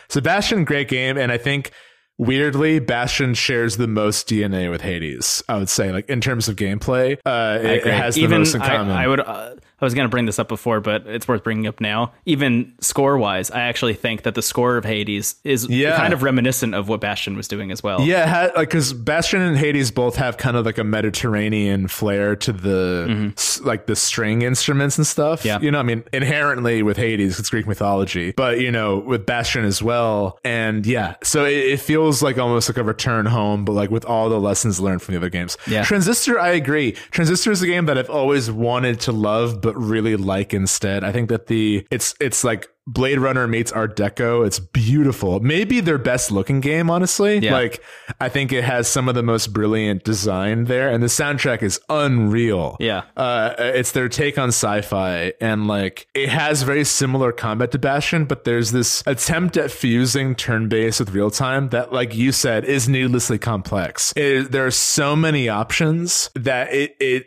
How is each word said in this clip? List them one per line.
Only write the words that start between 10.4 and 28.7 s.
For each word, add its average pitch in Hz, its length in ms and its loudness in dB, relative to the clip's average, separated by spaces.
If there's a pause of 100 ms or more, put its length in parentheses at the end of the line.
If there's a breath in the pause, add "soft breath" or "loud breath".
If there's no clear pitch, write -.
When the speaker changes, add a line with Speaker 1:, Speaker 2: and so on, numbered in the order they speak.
Speaker 2:
up 110 80 -4
before, 110 320 -2
but 107 260 -2
it's 113 220 -6
worth 120 160 0
bringing 110 240 -2
up - 120 -8
now. 113 320 -2 (140 soft breath)
Even 135 540 2
score-wise, 120 720 0
I 120 80 -4
actually 120 340 0
think 110 300 -4
that 113 100 -2
the 113 80 -2
score 123 340 0
of 110 80 -2
Hades 104 600 -4
is 127 240 0
Speaker 1:
Yeah. 139 280 2
Speaker 2:
kind 165 160 2
of 135 120 0
reminiscent 127 500 2
of 98 140 -2
what 107 120 -2
Bastion 101 360 -4
was 101 100 -8
doing 101 240 -6
as - 140 -8
well. 101 180 0
Speaker 1:
Yeah, 170 220 4
it 160 40 2
had, 175 280 2
like, 160 140 0
'cause 143 220 0
Bastion 151 480 0
and 170 160 2
Hades 139 360 2
both 123 240 0
have 127 220 -2
kind 123 180 0
of, 113 100 0
like, 110 120 -2
a 113 60 0
Mediterranean 104 1000 0
flair 101 480 0
to 113 180 -2
the, 92 560 0
Speaker 2:
Mm-hmm. 104 280 -2
Speaker 1:
s-, - 240 -4
like, 117 260 -2
the 110 80 0
string 113 480 0
instruments 139 560 0
and 151 80 2
stuff. 156 380 0
Speaker 2:
Yeah. 104 160 0
Speaker 1:
You 147 100 0
know, 147 80 2
I 131 60 0
mean, 117 180 -2 (100)
inherently 131 720 0
with 104 140 2
Hades, 104 420 0
it's 107 120 -6
Greek 107 180 -2
mythology, 98 680 0
but, 123 240 0
you 127 120 0